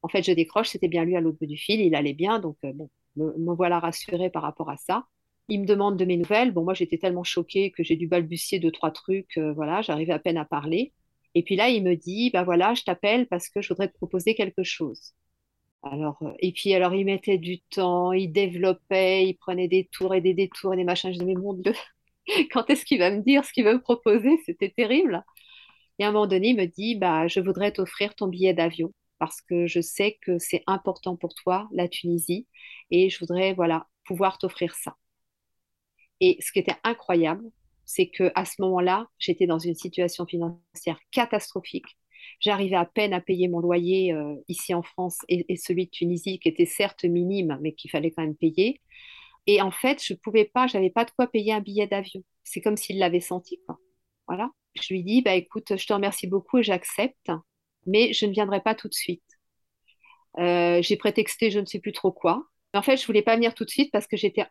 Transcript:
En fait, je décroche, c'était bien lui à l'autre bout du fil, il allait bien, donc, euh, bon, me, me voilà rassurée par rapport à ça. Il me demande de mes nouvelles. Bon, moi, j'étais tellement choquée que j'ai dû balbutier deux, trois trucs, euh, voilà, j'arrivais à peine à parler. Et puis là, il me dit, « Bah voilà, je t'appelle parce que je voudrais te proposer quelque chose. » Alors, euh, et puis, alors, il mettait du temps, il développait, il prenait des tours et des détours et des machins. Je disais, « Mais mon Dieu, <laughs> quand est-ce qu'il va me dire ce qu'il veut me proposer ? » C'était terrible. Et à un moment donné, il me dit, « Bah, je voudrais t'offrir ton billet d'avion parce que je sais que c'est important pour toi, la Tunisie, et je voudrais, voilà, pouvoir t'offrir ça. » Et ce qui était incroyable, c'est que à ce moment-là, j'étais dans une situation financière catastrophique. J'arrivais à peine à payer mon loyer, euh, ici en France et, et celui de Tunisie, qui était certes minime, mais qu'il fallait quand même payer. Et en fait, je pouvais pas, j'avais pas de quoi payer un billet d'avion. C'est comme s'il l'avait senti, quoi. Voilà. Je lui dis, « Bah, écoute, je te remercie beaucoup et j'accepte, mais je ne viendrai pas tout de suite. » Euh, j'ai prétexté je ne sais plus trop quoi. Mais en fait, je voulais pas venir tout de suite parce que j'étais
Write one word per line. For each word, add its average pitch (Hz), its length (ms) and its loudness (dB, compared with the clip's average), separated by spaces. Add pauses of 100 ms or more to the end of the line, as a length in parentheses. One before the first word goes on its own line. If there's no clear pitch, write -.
En 165 60 -8
fait, 196 140 0
je 190 100 2
décroche, 165 360 2
c'était 190 200 -2
bien 165 160 0
lui 180 120 0
à 170 40 2
l'autre 160 180 0
bout 156 80 -6
du 147 100 -8
fil, 214 240 0
il 170 140 4
allait 147 180 0
bien, 190 260 0
donc, 165 260 -6
euh, 135 100 -6
bon, 147 160 -14 (260)
me, 156 220 -2
me 170 160 -2
voilà 175 240 2
rassurée 170 520 -4
par 160 120 -6
rapport 151 260 -8
à 147 80 -8
ça. 214 300 -4 (420)
Il 208 120 -2
me 196 60 -4
demande 202 300 4
de 185 80 2
mes 180 120 2
nouvelles. 214 340 2
Bon, 170 140 0
moi, 185 100 0
j'étais 170 240 -2
tellement 180 240 -2
choquée 190 480 -2
que 170 140 -4
j'ai 165 100 2
dû 165 140 -4
balbutier 175 500 -2
deux, 165 140 0
trois 160 180 -4
trucs, - 480 -4
euh, 156 140 -2
voilà, 156 280 -2
j'arrivais 165 320 -2
à 151 60 0
peine 170 200 -2
à 151 60 -4
parler. 160 480 -2 (440)
Et 175 80 2
puis 196 100 -2
là, 214 140 4
il 220 160 2
me 180 100 4
dit, « 202 380 -2
Bah 180 100 2
voilà, 180 320 4
je - 80 -4
t'appelle 214 460 0
parce 180 200 -4
que 202 140 -6
je - 60 -8
voudrais 196 180 -2
te - 100 -8
proposer 185 380 -2
quelque 190 300 -2
chose. » - 500 -10 (720)
Alors, 147 380 -6
euh, 151 180 -8
et 185 100 0
puis, 190 240 0
alors, 180 220 2
il 196 80 0
mettait 190 340 0
du 175 220 -6
temps, 180 500 0
il 185 220 0
développait, 185 960 2
il 185 60 -2
prenait 180 340 -4
des 185 240 2
tours 190 240 -2
et 180 40 4
des 185 140 2
détours 190 400 -2
et - 20 0
des 185 80 0
machins. 180 280 -2
Je 175 60 -6
disais, « 175 80 -4
Mais 190 80 0
mon 196 180 -4
Dieu, 185 220 -2 (520)
<laughs> 381 240 0
quand 233 180 -2
est-ce 302 160 2
qu'il 254 140 2
va 180 140 4
me 202 100 -2
dire 277 220 6
ce - 80 -14
qu'il 240 120 2
veut 214 100 8
me 254 80 0
proposer ? » 240 480 4 (160)
C'était 185 240 -4
terrible. 240 520 2 (760)
Et 202 40 0
à 208 40 4
un 208 40 0
moment 208 140 4
donné, 190 220 2
il 247 80 4
me 190 100 2
dit, « 214 300 -4
Bah, 170 320 2
je 190 100 0
voudrais 190 320 0
t'offrir 202 460 -4
ton 208 100 -4
billet 185 260 2
d'avion 170 400 0 (280)
parce 160 220 -6
que 175 260 0
je 170 120 0
sais 202 420 -2
que 180 180 -2
c'est - 260 -4
important 190 480 -4
pour 175 200 -8
toi, 196 380 -2
la 175 140 -2
Tunisie, 175 640 -4 (420)
et 185 200 4
je - 100 -8
voudrais, 180 340 0
voilà, 165 320 0 (180)
pouvoir 185 340 -2
t'offrir 175 360 -4
ça. » - 220 -12 (1200)
Et 185 200 6
ce - 100 -8
qui 196 100 0
était - 220 -2
incroyable, 185 640 0 (400)
c'est 180 240 0
que 185 260 0
à 185 120 0
ce - 140 -12
moment-là, 185 460 0 (120)
j'étais 180 280 0
dans 165 120 2
une 165 160 -4
situation 175 500 -4
financière 170 720 -8 (120)
catastrophique. - 880 -4 (420)
J'arrivais 196 360 0
à 175 100 2
peine 208 260 0
à 180 80 -2
payer 180 280 0
mon 170 100 -2
loyer, 175 560 2
euh, 147 200 -4 (140)
ici - 240 -6
en 175 100 0
France - 360 -6 (100)
et, 175 240 0
et 170 40 -4
celui 180 280 -2
de 180 60 -16
Tunisie, 175 480 -4
qui - 100 0
était 160 160 4
certes 196 400 -2
minime, 175 560 0
mais 151 140 -6
qu'il - 160 -18
fallait 160 220 -2
quand 165 100 -6
même 156 120 -4
payer. 180 460 0 (640)
Et 202 140 6
en 190 100 0
fait, 269 320 0
je 196 120 -6
pouvais 208 320 2
pas, 254 200 0
j'avais 190 220 2
pas 233 160 2
de 233 60 -16
quoi 247 160 0
payer 220 260 0
un 214 80 0
billet 202 260 -2
d'avion. 196 360 -6 (220)
C'est - 180 -10
comme 214 160 0
s'il 190 200 -6
l'avait 175 220 2
senti, 180 460 -8
quoi. - 120 -12 (480)
Voilà. 202 240 -6 (240)
Je - 200 -8
lui 180 100 -4
dis, « 220 180 4
Bah, 202 120 2
écoute, 185 420 -2
je 190 100 -6
te 220 60 0
remercie 202 340 -2
beaucoup 196 320 0
et 240 40 4
j'accepte, - 680 -2 (540)
mais 214 300 4
je - 100 0
ne 202 80 2
viendrai 196 300 0
pas 220 120 2
tout 214 140 -14
de - 60 -14
suite. » - 280 -6 (1160)
Euh, 175 420 4
j'ai 196 160 2
prétexté 214 540 0
je 202 100 0
ne 190 60 -4
sais - 120 -8
plus - 140 -8
trop - 180 0
quoi. 180 320 0 (320)
Mais 208 60 4
en - 20 -4
fait, 269 140 4
je 262 100 -2
voulais 208 160 4
pas 226 140 4
venir 233 180 2
tout 226 100 -6
de - 60 -12
suite 285 220 0
parce 208 140 0
que 214 100 -6
j'étais 196 340 0